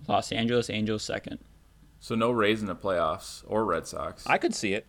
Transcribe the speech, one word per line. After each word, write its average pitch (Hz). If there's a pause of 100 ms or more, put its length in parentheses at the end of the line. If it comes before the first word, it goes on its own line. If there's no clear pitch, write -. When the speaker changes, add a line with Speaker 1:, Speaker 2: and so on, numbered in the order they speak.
Speaker 1:
Los -
Angeles 117
Angels 107
second. - (600)
Speaker 2:
So -
no 113
Rays 110
in 107
the 90
playoffs 85
or 107
Red 85
Sox. 82
Speaker 3:
I 151
could 247
see 98
it. 110